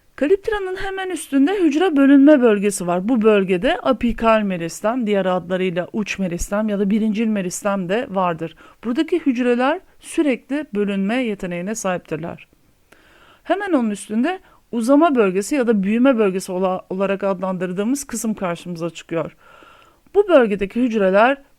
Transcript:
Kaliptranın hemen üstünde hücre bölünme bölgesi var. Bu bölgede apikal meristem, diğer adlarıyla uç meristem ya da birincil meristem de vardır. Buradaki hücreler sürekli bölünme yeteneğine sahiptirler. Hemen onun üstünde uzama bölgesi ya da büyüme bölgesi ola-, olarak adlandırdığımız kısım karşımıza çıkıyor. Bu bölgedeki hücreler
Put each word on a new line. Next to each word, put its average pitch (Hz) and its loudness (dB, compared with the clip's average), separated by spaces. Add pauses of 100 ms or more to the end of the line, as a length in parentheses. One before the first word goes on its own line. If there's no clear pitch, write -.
(160)
Kaliptranın 381 -2
hemen 381 -6
üstünde 320 0
hücre 330 2
bölünme 277 8
bölgesi 208 2
var. 180 0
Bu 247 2
bölgede 202 2
apikal 226 0
meristem, 202 -4
diğer 196 0
adlarıyla 180 -2
uç 208 -6
meristem 202 -4
ya 202 -2
da 202 0
birincil 220 0
meristem 196 -4
de 220 -2
vardır. 175 -4 (280)
Buradaki 311 -2
hücreler 247 0 (200)
sürekli 294 -4
bölünme 202 -2
yeteneğine 202 -6
sahiptirler. 170 -6 (960)
Hemen 381 -4
onun 240 2
üstünde 240 -4 (320)
uzama 277 4
bölgesi 202 0
ya 247 0
da 208 2
büyüme 240 2
bölgesi 190 0
ola-, 185 -2
olarak 190 -2
adlandırdığımız 190 -4
kısım 220 -6
karşımıza 170 -6
çıkıyor. 160 -8 (800)
Bu 403 4
bölgedeki 226 2
hücreler 220 2 (220)